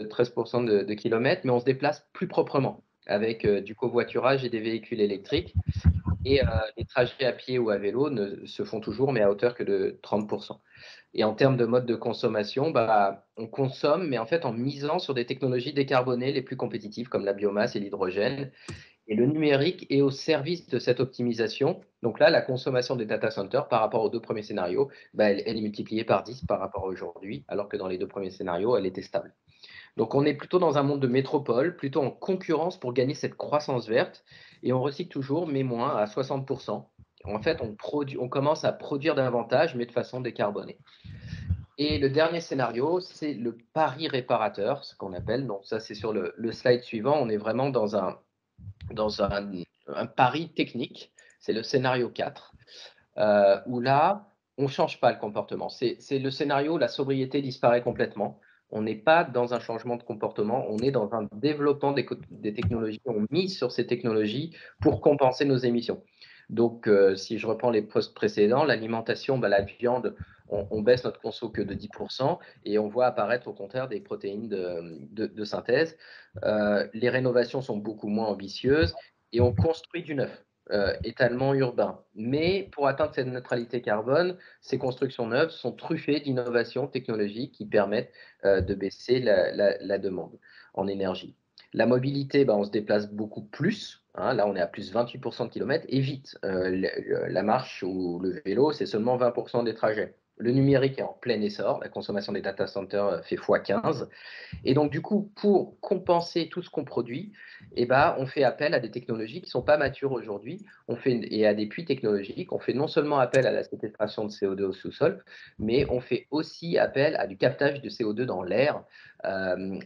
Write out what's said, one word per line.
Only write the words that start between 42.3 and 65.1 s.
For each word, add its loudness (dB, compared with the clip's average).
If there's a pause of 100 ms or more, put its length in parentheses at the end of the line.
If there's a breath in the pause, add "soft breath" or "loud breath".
scénario, 0
c'est -6
le -6 (140)
pari 0
réparateur, 0
ce -20
qu'on -10
appelle. -2
Donc -8
ça, -4
c'est -12
sur -4
le, -4
le -4
slide 4
suivant. 0
On 0
est 0
vraiment 0
dans 2
un, -2 (720)
dans -2
un, -2 (380)
un -6
pari 2
technique. -6 (280 soft breath)
C'est -4
le -4
scénario 0
quatre, -8 (640 loud breath)
euh, 6
où -2
là, 4 (280)
on 2
change 0
pas 6
le 0
comportement. -4
C'est, -2
c'est -2
le -4
scénario 0
où 0
la 2
sobriété -2
disparaît 2
complètement. -2 (300 soft breath)
On -4
n'est -2
pas 4
dans -2
un 0
changement -2
de -8
comportement, -2
on -2
est 2
dans 0
un -2
développement 2
des 0
co-, -6 (140)
des -6
technologies. -2
On 0
mise 0
sur -2
ces -2
technologies -2 (260 loud breath)
pour 4
compenser 4